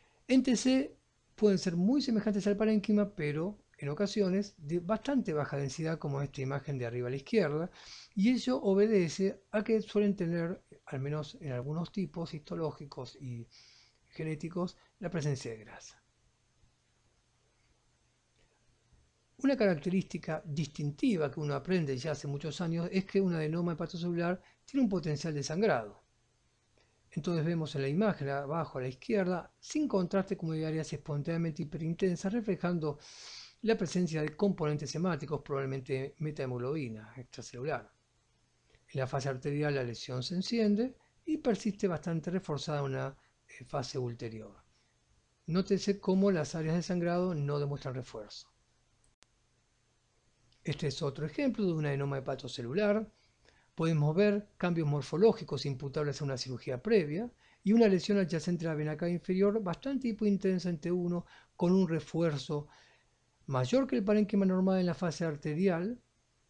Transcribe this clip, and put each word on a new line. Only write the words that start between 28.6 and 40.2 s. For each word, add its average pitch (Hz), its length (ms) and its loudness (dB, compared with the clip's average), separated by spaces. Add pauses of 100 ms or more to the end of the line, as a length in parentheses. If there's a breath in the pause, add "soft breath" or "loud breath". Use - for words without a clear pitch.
a 127 60 -4
la 127 40 -4
izquierda, 180 720 -2
sin 311 280 -2
contraste, 190 500 0
como 160 140 -4
hay 156 120 -2
áreas 156 300 -2
espontáneamente 160 680 -2
hiperintensas, 170 680 -2
reflejando 175 680 -2 (640 loud breath)
la 220 120 4
presencia 165 460 0
de 151 140 -2
componentes 151 580 0
hemáticos, 156 480 -2
probablemente 135 800 -4
metahemoglobina 127 1000 -4
extracelular. 127 720 -8 (1000 soft breath)
En 135 100 -4
la 127 80 0
fase 135 220 -4
arterial 143 440 -2
la 131 100 0
lesión 123 380 -6